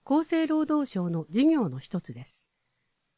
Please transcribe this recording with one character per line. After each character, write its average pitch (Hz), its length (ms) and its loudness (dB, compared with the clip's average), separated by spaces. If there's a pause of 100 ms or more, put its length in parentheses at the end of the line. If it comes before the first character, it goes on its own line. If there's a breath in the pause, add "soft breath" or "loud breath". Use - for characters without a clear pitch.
厚 302 180 2
生 320 240 0
労 311 200 0
働 302 240 0
省 175 180 -2
の 165 220 -2
事 240 160 2
業 294 220 4
の 131 100 -8
一 170 220 -8
つ - 120 -12
で 120 140 -16
す。 - 240 -20 (680)